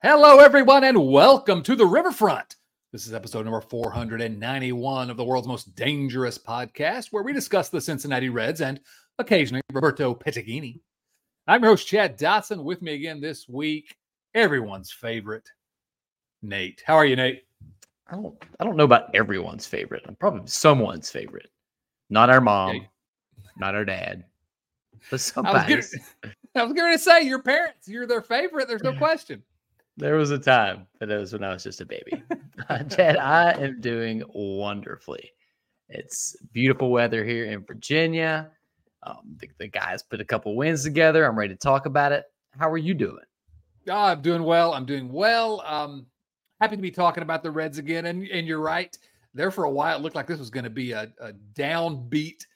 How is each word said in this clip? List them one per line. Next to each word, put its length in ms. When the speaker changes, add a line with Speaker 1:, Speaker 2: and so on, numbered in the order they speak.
Speaker 1:
Hello, 300
everyone, 460
and 240
welcome 540
to 120
the 100
Riverfront. 680
This 140
is 60
episode 300
number 160
four 320
hundred 300
and 180
ninety-one 720
of 80
the 80
world's 240
most 260
dangerous 640
podcast, 760
where 120
we 100
discuss 340
the 140
Cincinnati 480
Reds 320
and 180
occasionally 420
Roberto 420
Petagini. 640
I'm 160
your 120
host, 140
Chad 300
Dotson. 460
With 180
me 120
again 260
this 300
week, 480
everyone's 600
favorite, 560
Nate. 440
How 100
are 100
you, 120
Nate? 260
Speaker 2:
I 60
don't, 260
I 20
don't 140
know 80
about 280
everyone's 520
favorite. 420
I'm 80
probably 320
someone's 640
favorite. 400
Not 200
our 100
mom, 380
Speaker 1:
Yeah. 60
Speaker 2:
not 180
our 80
dad, 400
but 40
Speaker 1:
I 0
was 160
gonna, 200
Speaker 2:
somebody's. 480
Speaker 1:
<laughs> 320
I 80
was 80
gonna 260
say 260
your 180
parents. 480
You're 180
their 140
favorite. 480
There's 140
no 100
Speaker 2:
<laughs> 40
Speaker 1:
question. 460
Speaker 2:
There 160
was 140
a 80
time, 480
but 100
it 80
was 160
when 100
I 80
was 120
just 180
a 40
baby. 440
<laughs> 40
Uh, 140
Chad, 320
I 360
am 280
doing 440
wonderfully. 960
It's 480
beautiful 400
weather 320
here 220
in 180
Virginia. 880
Um, 340
the, 100
the 100
guys 360
put 160
a 60
couple 320
wins 260
together. 400
I'm 140
ready 160
to 40
talk 280
about 260
it. 140
How 120
are 80
you 160
doing? 300
Speaker 1:
Ah, 220
I'm 100
doing 220
well. 300
I'm 120
doing 280
well. 520
Um, 420
happy 160
to 60
be 100
talking 320
about 180
the 100
Reds 260
again. 300
And, 200
and 180
you're 140
right. 380
There 180
for 120
a 80
while, 240
it 60
looked 160
like 100
this 120
was 100
gonna 200
be 220
a, 180
a 100
downbeat 920